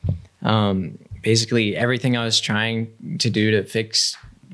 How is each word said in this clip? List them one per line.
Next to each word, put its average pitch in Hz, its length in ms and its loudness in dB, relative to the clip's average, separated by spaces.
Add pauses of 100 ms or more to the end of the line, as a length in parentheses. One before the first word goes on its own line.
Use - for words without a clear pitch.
(420)
Um, 101 560 2 (240)
basically, 113 540 2
everything 123 420 0
I 117 80 -2
was 113 140 0
trying 113 520 -2 (280)
to 113 100 0
do 107 220 2
to 104 120 2
fix, - 540 -2 (360)